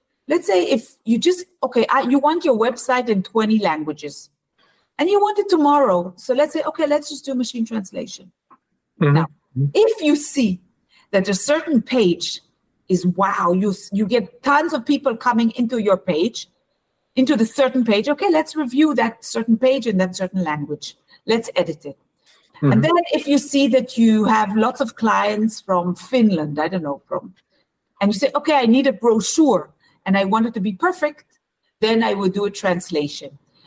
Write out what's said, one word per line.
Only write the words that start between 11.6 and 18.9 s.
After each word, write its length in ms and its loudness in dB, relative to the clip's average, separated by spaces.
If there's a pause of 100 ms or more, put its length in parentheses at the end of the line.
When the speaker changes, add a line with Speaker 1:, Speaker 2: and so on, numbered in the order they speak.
Speaker 1:
page 580 0 (480)
is, 180 0
wow, 460 0
you 180 0
s-, 220 -8
you 140 0
get 360 -4
tons 300 2
of 120 -4
people 320 0
coming 360 0
into 260 -2
your 180 2
page, 520 -2 (680)
into 200 4
the 100 2
certain 380 0
page, 240 0
okay, 220 0
let's 240 0
review 400 0